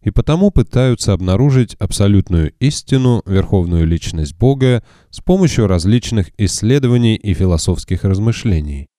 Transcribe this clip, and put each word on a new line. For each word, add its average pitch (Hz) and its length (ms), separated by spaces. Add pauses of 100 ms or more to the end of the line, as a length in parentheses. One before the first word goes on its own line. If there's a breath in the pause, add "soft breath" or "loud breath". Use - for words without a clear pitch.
и - 80
потому 160 400
пытаются 123 640
обнаружить 104 600
абсолютную 95 840
истину, 127 680
Верховную 87 580
Личность 80 500
Бога, 127 480 (280 soft breath)
с - 100
помощью 180 460
различных 95 720
исследований 120 760
и 98 200
философских 90 680
размышлений. 95 840 (120)